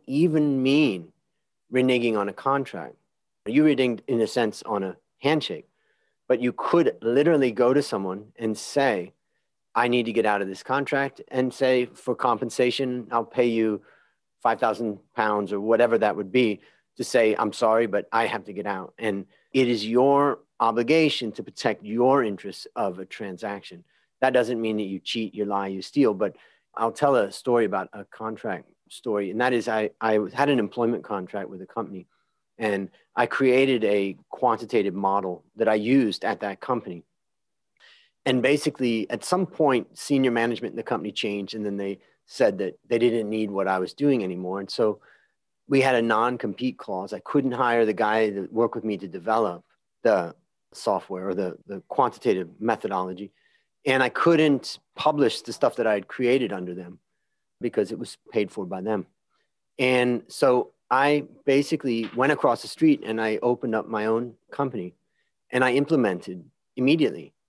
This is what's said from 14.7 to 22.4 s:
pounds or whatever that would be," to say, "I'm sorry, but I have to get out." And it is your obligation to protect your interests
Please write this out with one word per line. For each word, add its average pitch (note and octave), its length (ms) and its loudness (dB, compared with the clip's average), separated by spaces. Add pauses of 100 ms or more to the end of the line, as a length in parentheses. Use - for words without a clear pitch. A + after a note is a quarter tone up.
pounds G#2 380 0
or G2+ 80 -4
whatever A2+ 380 4
that G#2 180 2
would F#2+ 140 -8
be," A#2 280 2 (380)
to - 60 -8
say, A2 340 4
"I'm G#2+ 160 -2
sorry, A2+ 320 2
but G2+ 260 -4
I A2+ 140 2
have G2+ 200 -6
to G#2 80 -14
get F#2+ 120 -8
out." F#2+ 320 -8
And G2 280 -4 (280)
it C3 140 4
is A2 200 -2
your C#3 520 4 (200)
obligation A#2+ 760 2
to G#2 100 -10
protect - 400 -4
your B2 400 2
interests G2+ 520 -8